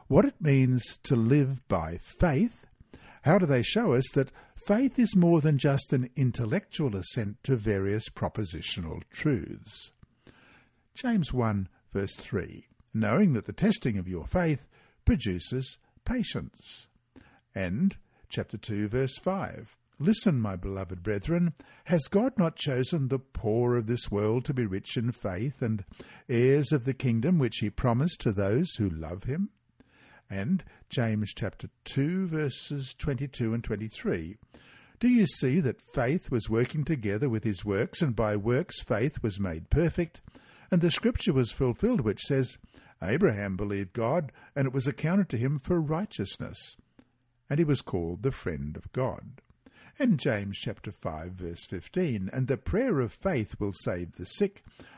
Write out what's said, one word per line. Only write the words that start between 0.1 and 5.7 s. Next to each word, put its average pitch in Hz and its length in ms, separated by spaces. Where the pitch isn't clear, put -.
it - 160
means 131 640
to - 120
live 131 540
by 82 300
faith? 175 640
How 170 160
do 185 60
they 139 180
show 208 300
us 127 220
that 135 180
faith 240 420
is 240 160
more 170 280
than 147 160
just 139 340